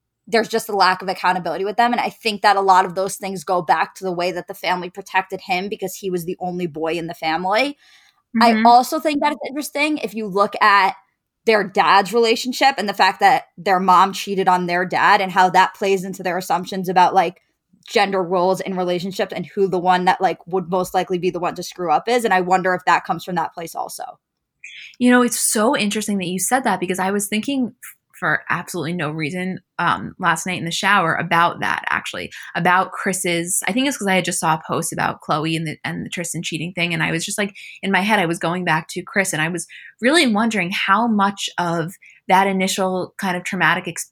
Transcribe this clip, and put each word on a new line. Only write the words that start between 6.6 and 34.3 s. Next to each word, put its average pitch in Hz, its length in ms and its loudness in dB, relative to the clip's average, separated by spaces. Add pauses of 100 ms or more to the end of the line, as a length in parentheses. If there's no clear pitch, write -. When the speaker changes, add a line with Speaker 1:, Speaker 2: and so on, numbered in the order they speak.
Speaker 1:
boy 160 280 -4
in 165 120 -6
the 165 80 -10
family. 185 640 -2 (640)
I 233 100 6
Speaker 2:
Mm-hmm. 220 140 2
Speaker 1:
also 247 340 6
think 311 220 -2
that 294 100 0
it's - 160 -10
interesting 294 500 -4
if 202 140 -8
you 220 140 -8
look 202 340 0
at 196 360 4 (500)
their 220 160 4
dad's 185 500 4
relationship 240 640 2
and 202 120 -4
the 196 40 -4
fact 190 280 2
that 190 240 4 (120)
their 185 240 2
mom 190 320 6
cheated 190 360 -2
on 180 180 2
their 175 180 0
dad 180 380 4
and 185 100 -4
how 185 160 6
that 185 260 4
plays 196 300 0
into 190 180 -10
their 175 140 -2
assumptions 185 520 -4
about, 180 260 4
like, 180 260 2 (480)
gender 196 340 2
roles 180 380 0
in 190 160 -6
relationships 185 560 -4
and 170 140 -8
who 196 220 0
the 185 100 -2
one 180 280 2
that, - 140 2
like, 165 260 -2
would 175 220 -4
most 185 240 -2
likely 185 260 -2
be 180 120 0
the 170 80 -8
one 165 160 -4
to 180 80 -10
screw 175 280 -6
up 151 180 2
is. 240 160 2
And 196 100 2
I 185 60 4
wonder 180 340 2
if 180 100 -6
that 170 200 4
comes 156 200 -6
from 180 120 -6
that 160 180 -4
place 165 220 -12
also. - 420 -12 (800)
Speaker 2:
You 247 120 4
know, 247 120 6
it's 240 160 0
so 233 380 2
interesting 208 420 -2
that 180 80 -4
you 185 140 -4
said 254 240 0
that 190 160 0
because 180 180 -2
I 190 140 0
was 202 160 -2
thinking 240 400 -2
f-, - 500 -20
for 160 300 -2
absolutely 170 460 -4
no 151 160 -4
reason, 175 500 -6 (180)
um, 165 400 -2
last 170 280 0
night 180 120 -4
in - 60 -6
the 170 60 -4
shower 190 440 2
about 170 460 0
that, - 300 -4
actually, - 420 -6 (220)
about 180 380 2
Chris's, 180 760 -2
I 190 40 -2
think 262 140 0
it's 269 120 -2
'cause 196 100 -2
I 190 60 2
had 180 100 2
just 180 160 -4